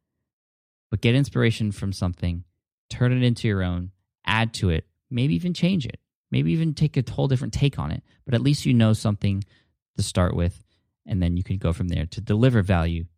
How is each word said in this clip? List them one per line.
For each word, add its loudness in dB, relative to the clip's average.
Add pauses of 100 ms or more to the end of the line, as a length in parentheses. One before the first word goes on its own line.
(880)
But -4
get 4
inspiration 0
from -6
something, -4 (440)
turn 0
it 2
into 0
your 0
own, -4 (340)
add 0
to 0
it, 0 (240)
maybe 0
even -2
change 0
it, -10 (320)
maybe 2
even 0
take 0
a -2
whole 0
different -2
take 0
on -4
it. -6 (200)
But -2
at 2
least 0
you 2
know 6
something -2 (540)
to -4
start 0
with, -2 (420)
and -2
then 2
you 0
can -4
go 0
from -2
there -2
to -10
deliver 2
value 0 (120)